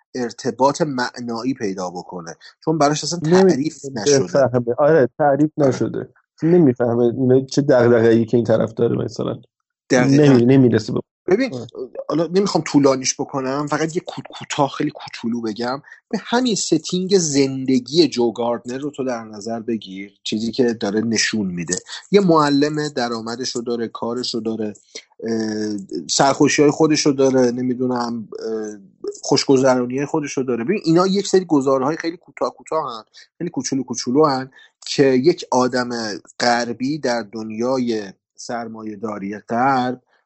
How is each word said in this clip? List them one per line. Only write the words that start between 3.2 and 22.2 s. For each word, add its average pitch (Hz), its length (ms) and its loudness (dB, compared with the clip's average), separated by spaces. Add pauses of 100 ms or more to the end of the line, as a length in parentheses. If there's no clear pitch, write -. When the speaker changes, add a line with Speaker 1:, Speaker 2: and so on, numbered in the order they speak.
Speaker 2:
نمی‌تونه 135 160 -8
Speaker 1:
نشده. 139 220 4
Speaker 2:
بفهمه. 123 540 0
آره، 147 400 4
تعریف 147 400 2
Speaker 1:
آره. 143 100 2
Speaker 2:
نشده. 113 420 -2 (340)
نمی‌فهمه 127 600 4
اینا 127 420 2
چه 135 160 0
دغدغه‌ای 117 640 6
که 120 120 2
این 117 80 2
طرف 113 280 0
داره 120 240 0
مثلاً. 123 440 -6 (480)
Speaker 1:
دقیقاً. 135 340 4
Speaker 2:
نمی-، 131 220 6
نمی‌رسه 123 480 4
به 123 60 -4 (280)
Speaker 1:
ببین، 226 260 0
Speaker 2:
آره. 120 140 -10 (420)
Speaker 1:
حالا 156 180 -2
نمی‌خوام 180 400 0
طولانیش 135 460 2
بکنم، 139 540 -4
فقط 156 280 -4
یه 180 60 -4
کوت-، - 280 -14
کوتاه، - 400 -4
خیلی 98 220 -4
کوچولو - 500 -8
بگم. 117 400 -6 (280)
به 214 120 -4
همین 240 340 0
ستینگ 180 600 0
زندگی 135 880 2
جو 120 240 0
گاردنر 120 460 -4
رو 143 140 -8
تو 139 120 -8
در 120 200 -6
نظر 110 360 -10
بگیر، 101 640 -8
چیزی 113 280 -4
که 120 220 0
داره 107 280 -2
نشون 110 460 -2
می‌ده. 87 280 -6 (360)
یه 202 100 6